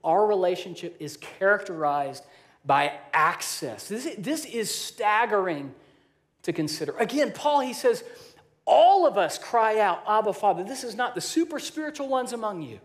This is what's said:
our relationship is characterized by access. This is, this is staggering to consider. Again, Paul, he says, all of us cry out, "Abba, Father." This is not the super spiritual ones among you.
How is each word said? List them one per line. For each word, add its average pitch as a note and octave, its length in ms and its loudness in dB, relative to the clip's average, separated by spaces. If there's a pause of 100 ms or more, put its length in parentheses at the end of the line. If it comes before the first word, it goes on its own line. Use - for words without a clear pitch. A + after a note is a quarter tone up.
our F#3 240 4
relationship F3+ 720 -2
is D3 180 -12
characterized D#3 1040 -2 (400)
by C#3+ 300 4 (180)
access. D#3 760 -2
This A#3+ 180 -8
is, D4 140 -6
this D4+ 260 -4
is A3+ 280 -4
staggering G#3 1000 0 (720)
to D#3+ 100 -2
consider. D#3 460 -4
Again, B3 320 0
Paul, D4 300 2
he B3+ 120 -4
says, - 300 0 (600)
all F4+ 420 8
of G3+ 100 2
us E3+ 220 0
cry A3 400 2
out, G3+ 280 2
"Abba, G#3 260 2
Father." F#3 300 2
This B3+ 200 -8
is A#3 100 -8
not B3 220 -4
the - 60 -4
super D#4+ 380 -2
spiritual D4+ 480 -8
ones B3+ 260 -2
among G#3+ 280 -6
you. A#2 240 -12